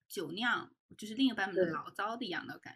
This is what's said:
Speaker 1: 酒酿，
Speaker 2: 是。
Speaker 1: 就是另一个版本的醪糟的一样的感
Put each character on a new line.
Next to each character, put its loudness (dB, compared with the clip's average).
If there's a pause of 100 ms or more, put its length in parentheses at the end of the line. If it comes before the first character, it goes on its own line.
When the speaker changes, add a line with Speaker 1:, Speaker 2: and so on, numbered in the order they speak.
Speaker 1:
酒 -4
酿， 0 (180)
Speaker 2:
是。 -18
Speaker 1:
就 -8
是 -6
另 6
一 6
个 -4
版 0
本 2
的 6
醪 -6
糟 -2
的 -4
一 -4
样 -4
的 -8
感 -16